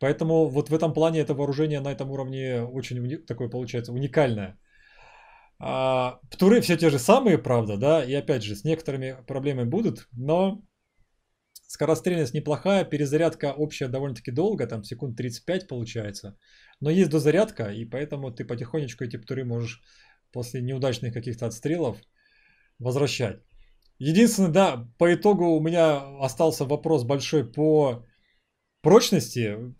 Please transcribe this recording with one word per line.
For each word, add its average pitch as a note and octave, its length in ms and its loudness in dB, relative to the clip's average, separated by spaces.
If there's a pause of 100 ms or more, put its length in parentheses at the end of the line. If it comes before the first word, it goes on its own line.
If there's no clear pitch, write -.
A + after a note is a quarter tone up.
поэтому D#3+ 460 2
вот C#3+ 220 -2
в D3+ 60 2
этом D#3+ 180 0
плане D#3+ 280 2
это D3 120 -2
вооружение C#3+ 460 -2
на C#3 140 -6
этом C3+ 180 -8
уровне C3 500 -6
очень B2 380 -8
уни-, B2 180 -6
такое A#2+ 300 -8
получается A#2+ 460 -8
уникальное. B2 680 -2 (1000)
А, C3 600 -2 (100)
птуры G#3 300 6
все E3+ 160 0
те E3 120 2
же C#3 100 2
самые, G#3 380 4
правда, A2+ 380 0
да, D3 260 4
и B2+ 120 -4
опять C#3 300 -2
же, G#2 120 -8
с G2+ 80 -10
некоторыми C#3 540 -4 (100)
проблемы C3+ 380 -4
будут, D#3 480 -2
но E3 500 -2 (1040)
скорострельность D#3+ 640 0
неплохая, D#3 520 0
перезарядка D3 640 0
общая D3 380 -6
довольно-таки C3 420 -8
долго, F3 360 0
там G#2+ 180 -10
секунд B2 320 -10
тридцать B2 260 -8
пять F3+ 240 -4
получается, A2 680 -10 (420)
но C#3+ 100 -2
есть F3 200 4
дозарядка, D3+ 640 2
и A2+ 100 -10
поэтому C#3 480 -8
ты A#2+ 140 -10
потихонечку B2+ 580 -8
эти A#2+ 140 -8
птуры C3 260 -8
можешь A#2 400 -6 (480)
после B2 300 -8
неудачных B2+ 520 -4
каких-то A#2+ 320 -8
отстрелов C#3 520 -4 (800)
возвращать. B2 640 -2 (560)
Единственное, F#3+ 540 4
да, D3 460 2
по F3 160 6
итогу F3 340 4
у D#3+ 120 4
меня D#3+ 380 4 (240)
остался D3+ 420 0
вопрос D3 400 0
большой C#3 400 0
по D3 640 2 (760)
прочности. B2 960 4